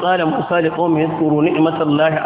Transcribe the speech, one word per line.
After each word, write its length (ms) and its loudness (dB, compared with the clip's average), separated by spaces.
qala 240 0
Musa 340 -2
li 100 0
qaumihi, 360 0
اذكروا 360 0
نعمة 400 0
الله 300 2